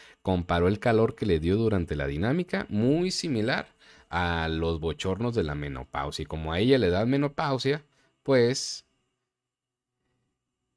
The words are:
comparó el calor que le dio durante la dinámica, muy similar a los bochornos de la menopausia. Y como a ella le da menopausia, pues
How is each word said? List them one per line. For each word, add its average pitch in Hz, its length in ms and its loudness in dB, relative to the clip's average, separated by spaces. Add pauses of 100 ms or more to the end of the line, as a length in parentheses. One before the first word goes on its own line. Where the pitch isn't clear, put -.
(200)
comparó 87 480 2
el 101 100 0
calor 113 360 2
que - 100 -8
le 87 160 2
dio 87 160 2
durante 101 400 0
la 71 100 -4
dinámica, 123 600 -2
muy 143 420 2
similar 135 580 -2 (420)
a 85 380 0
los 82 300 0
bochornos 95 560 -4
de 110 80 2
la 73 120 -2
menopausia. 71 720 -6
Y - 20 -12
como 80 260 -6
a 87 80 0
ella 127 160 6
le 98 140 4
da 98 160 2
menopausia, 143 760 -2 (400)
pues - 600 2 (1900)